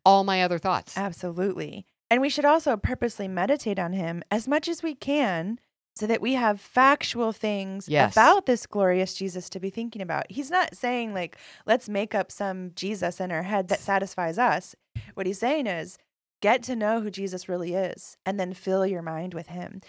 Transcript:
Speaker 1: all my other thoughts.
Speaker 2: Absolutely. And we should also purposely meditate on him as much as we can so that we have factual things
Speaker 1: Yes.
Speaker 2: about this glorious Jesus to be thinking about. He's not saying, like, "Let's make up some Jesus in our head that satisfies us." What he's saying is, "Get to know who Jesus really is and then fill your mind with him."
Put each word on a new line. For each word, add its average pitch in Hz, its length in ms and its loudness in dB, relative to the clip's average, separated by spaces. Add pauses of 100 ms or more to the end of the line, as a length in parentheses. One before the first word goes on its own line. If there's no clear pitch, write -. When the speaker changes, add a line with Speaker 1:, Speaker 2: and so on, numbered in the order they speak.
Speaker 1:
all 196 180 8
my 190 200 2
other 175 160 2
thoughts. 180 380 -2
Speaker 2:
Absolutely. 180 880 -4 (240)
And 247 120 4
we 285 80 0
should 277 160 0
also 294 320 4
purposely 226 500 -4
meditate 196 520 0
on 175 140 -4
him 170 360 -4
as 220 180 -2
much 302 200 0
as 339 160 -4
we 311 120 -4
can 220 640 -2 (360)
so 208 120 -6
that 226 140 2
we 254 120 0
have 220 280 2
factual 247 680 2
things 196 580 -4
Speaker 1:
Yes. 139 240 6
Speaker 2:
about 330 320 8
this 240 200 2
glorious 185 480 2
Jesus 180 360 -8
to 190 100 -10
be 190 100 -6
thinking 226 320 -8
about. 160 280 -4
He's 262 220 -8
not 359 240 0
saying, 240 380 -2
like, 180 240 -6 (280)
"Let's - 240 2
make 208 260 -2
up 190 160 -2
some 185 440 -6
Jesus 185 440 -4
in 185 120 -4
our 165 120 -2
head 190 260 0
that 190 100 0
satisfies 190 580 -2
us." 196 380 0 (400)
What 185 100 -6
he's 190 140 -4
saying 269 280 0
is, 175 300 -6 (440)
"Get 247 220 4
to 254 120 -6
know 220 260 0
who 208 80 -6
Jesus 185 400 -6
really 175 260 -4
is - 500 -4
and 196 140 -2
then 185 140 -4
fill 190 320 0
your 185 160 -2
mind 165 320 -6
with 165 140 -10
him." 180 420 -12